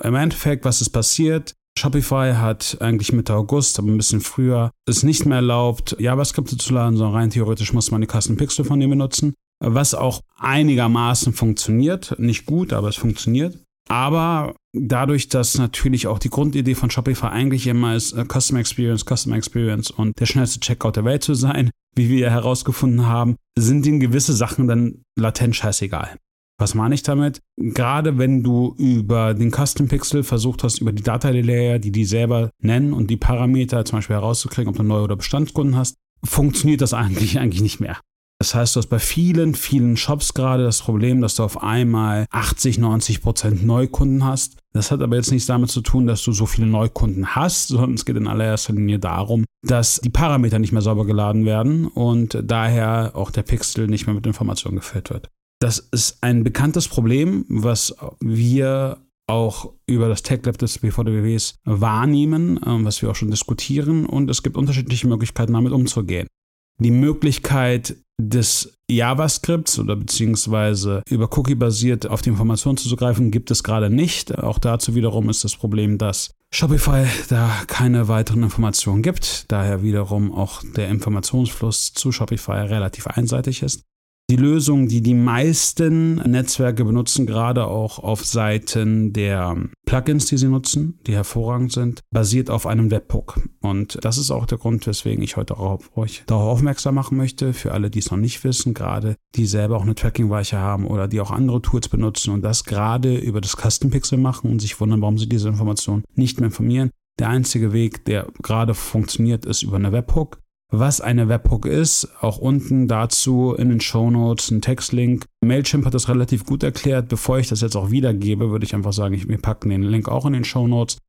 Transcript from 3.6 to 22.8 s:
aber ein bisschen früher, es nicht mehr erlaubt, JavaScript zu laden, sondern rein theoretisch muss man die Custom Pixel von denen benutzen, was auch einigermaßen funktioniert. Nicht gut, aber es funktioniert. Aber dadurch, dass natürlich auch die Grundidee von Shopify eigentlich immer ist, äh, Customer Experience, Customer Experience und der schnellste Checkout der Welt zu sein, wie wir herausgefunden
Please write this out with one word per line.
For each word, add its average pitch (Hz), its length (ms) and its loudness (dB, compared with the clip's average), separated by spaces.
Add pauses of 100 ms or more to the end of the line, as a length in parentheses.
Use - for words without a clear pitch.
aber 104 100 0
ein 107 80 4
bisschen 107 240 0
früher, 123 500 0 (160)
es 120 160 0
nicht 151 240 2
mehr 139 100 4
erlaubt, 120 640 0
JavaScript 131 500 0
zu 127 260 -4
laden, 117 220 2
sondern 107 180 2
rein 113 160 2
theoretisch 110 420 0
muss 120 180 0
man 110 100 0
die 113 60 0
Custom 110 300 -2
Pixel 143 280 -2
von 143 160 2
denen 139 100 2
benutzen, 139 440 0 (260)
was 123 340 0
auch 127 280 -2 (160)
einigermaßen 123 960 2
funktioniert. 120 840 0
Nicht 117 280 -2
gut, 170 260 -2
aber 104 160 -2
es 104 80 -6
funktioniert. 123 640 -2 (300)
Aber 151 680 0 (160)
dadurch, 131 560 0
dass 127 300 0
natürlich 127 500 0
auch 104 100 -2
die 120 100 -2
Grundidee 139 460 0
von 120 160 0
Shopify 127 360 -2
eigentlich 127 420 0
immer 120 260 2
ist, 110 200 -2
äh, 120 100 -2
Customer 131 340 0
Experience, 117 460 -2
Customer 117 320 -2
Experience 110 560 -2
und 107 260 -2
der 120 80 0
schnellste 131 320 0
Checkout - 380 -2
der 107 80 0
Welt 135 180 0
zu 147 120 0
sein, 131 360 2 (240)
wie 120 160 2
wir 123 200 2
herausgefunden 120 760 0